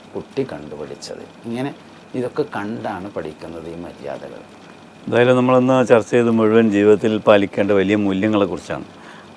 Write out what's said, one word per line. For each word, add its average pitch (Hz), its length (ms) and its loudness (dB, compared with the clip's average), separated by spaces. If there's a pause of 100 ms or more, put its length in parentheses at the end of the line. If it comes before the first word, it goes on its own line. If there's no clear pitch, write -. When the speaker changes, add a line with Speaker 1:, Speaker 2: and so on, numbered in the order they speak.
(140)
Speaker 1:
കുട്ടി 101 380 -6
കണ്ടുപഠിച്ചത്. 73 920 -16
ഇങ്ങനെ 127 260 -8 (420)
ഇതൊക്കെ 120 280 -4 (120)
കണ്ടാണ് 104 560 -10
പഠിക്കുന്നത് 82 580 -12
ഈ 85 60 -14
മര്യാദകൾ. 67 840 -14 (400)
Speaker 2:
എന്തായാലും 123 360 2
നമ്മളിന്ന് 127 520 4
ചർച്ച 113 240 4
ചെയ്ത് 120 180 4
മുഴുവൻ 113 420 4
ജീവിതത്തിൽ 104 460 4
പാലിക്കേണ്ട 101 540 2
വലിയ 98 240 2
മൂല്യങ്ങളെക്കുറിച്ചാണ്. 98 880 -2 (540)